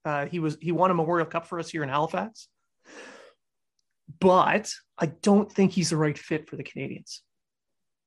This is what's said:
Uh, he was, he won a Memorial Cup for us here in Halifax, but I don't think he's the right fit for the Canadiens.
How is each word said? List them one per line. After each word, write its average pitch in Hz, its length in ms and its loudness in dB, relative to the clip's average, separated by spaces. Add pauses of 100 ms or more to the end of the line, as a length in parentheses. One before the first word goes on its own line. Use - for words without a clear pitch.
Uh, 143 220 -2
he 175 120 -6
was, 156 220 -2
he 160 100 -4
won 180 220 4
a - 20 2
Memorial 165 320 0
Cup 165 200 -6
for 175 120 -10
us 165 100 -8
here 160 140 -6
in 139 60 -4
Halifax, 165 600 -4 (1700)
but 185 520 4 (240)
I 170 100 -2
don't 202 440 2
think 190 220 2
he's 170 180 -2
the 165 60 0
right 151 200 0
fit 156 320 -6
for - 80 -14
the 135 80 -12
Canadiens. - 540 -12 (880)